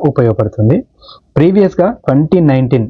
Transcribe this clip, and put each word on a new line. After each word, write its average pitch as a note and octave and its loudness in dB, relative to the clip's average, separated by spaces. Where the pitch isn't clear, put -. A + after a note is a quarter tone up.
ఉపయోగపడుతుంది. A2+ 0
ప్రీవియస్‌గా F#3 2
ట్వంటీ D#3 0
నైన్టీన్ B2+ 0